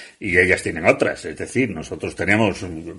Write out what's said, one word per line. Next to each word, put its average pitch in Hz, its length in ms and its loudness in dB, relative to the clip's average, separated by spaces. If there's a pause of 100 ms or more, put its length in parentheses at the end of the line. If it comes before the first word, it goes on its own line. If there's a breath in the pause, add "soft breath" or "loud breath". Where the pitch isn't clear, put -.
(200 loud breath)
y 90 180 0
ellas 92 240 6
tienen 82 240 -4
otras. 110 380 2
Es 78 140 -10
decir, 117 320 -2
nosotros 92 440 -8
tenemos, 98 520 2 (340)